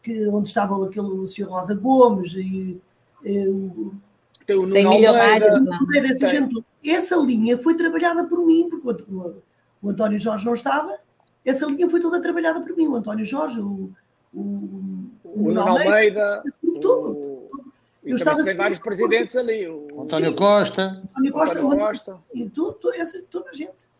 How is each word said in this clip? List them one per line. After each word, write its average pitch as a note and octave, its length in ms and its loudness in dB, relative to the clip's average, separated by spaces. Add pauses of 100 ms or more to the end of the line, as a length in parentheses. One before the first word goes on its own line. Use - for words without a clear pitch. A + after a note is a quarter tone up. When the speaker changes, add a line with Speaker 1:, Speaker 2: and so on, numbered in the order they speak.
Speaker 1:
que, A3 260 -2
onde G#3 180 0
estavam G3 360 -2
aquele, G3 240 -6
o F#3+ 200 -6
senhor F#3+ 220 -6
Rosa F#3 260 -4
Gomes G#3 580 4
e, F#3+ 480 -6 (420)
e G3+ 260 -2
o G3 440 -6 (520)
Speaker 2:
Tem G3+ 120 2
o F#3+ 60 4
Nuno F#3+ 100 -2
Speaker 3:
Tem G3 140 6
milionários A3 640 8
Speaker 2:
Almeida. - 200 4
Speaker 3:
lá. - 100 -4
Speaker 1:
Almeida, C#4 280 2
essa C4+ 200 2
Speaker 2:
Tem. C#4 100 2
Speaker 1:
gente C4 160 0
toda. A3+ 120 -6 (200)
Essa F4+ 320 2
linha A#3+ 400 2
foi E4 180 2
trabalhada E4+ 500 0
por E4+ 200 0
mim, E4 240 4
porque D4 180 -8 (240)
o, F#3+ 60 -8
o, F3 240 -12 (420)
o G3+ 60 -4
António G#3 300 0
Jorge G#3 260 -4
não A#3+ 80 0
estava. D4 440 -4 (480)
Essa C4 200 0
linha D4+ 240 0
foi E4+ 100 2
toda E4+ 220 -2
trabalhada E4 400 -2
por F4 140 -10
mim. D#4+ 120 0
O C4+ 80 -2
António G#3+ 280 -6
Jorge, C4+ 380 -6
o, F#3+ 300 -8 (420)
o, G3 80 -14
o G3 680 -10 (140)
Speaker 2:
O - 140 -12
Speaker 1:
Nuno G#3+ 160 0
Speaker 2:
Nuno F#3+ 80 0
Speaker 1:
Almeida, F#3 280 2
Speaker 2:
Almeida, G#3 560 2
Speaker 1:
esse - 160 -10
grupo E4 200 -2
todo. F#4+ 300 2
Speaker 2:
o, C#4+ 380 -12 (540)
e - 80 -12
Speaker 1:
Eu B3 60 0
Speaker 2:
também D4+ 160 2
Speaker 1:
estava C#4+ 60 2
Speaker 2:
se D#4 60 2
tem F#3+ 120 -2
vários G3+ 220 -2
Speaker 1:
sempre A#3 180 -8
Speaker 2:
presidentes A3+ 400 0
ali. A3 300 -4
O D3 340 -14
Speaker 4:
António D#3+ 300 0
Speaker 1:
Sim. - 40 -4
Speaker 4:
Costa. F#3+ 760 2
Speaker 1:
António C4+ 200 0
Costa, D4 280 0
Speaker 2:
António C#4 180 2
Speaker 1:
o D#4 100 0
Speaker 2:
Costa. G#3 300 -8 (160)
Speaker 1:
e A#3+ 160 -8
tu, D#4+ 240 -4
tu, - 220 -4
essa, E4+ 340 -8
toda F4+ 200 -12
a - 40 -20
gente. - 460 -16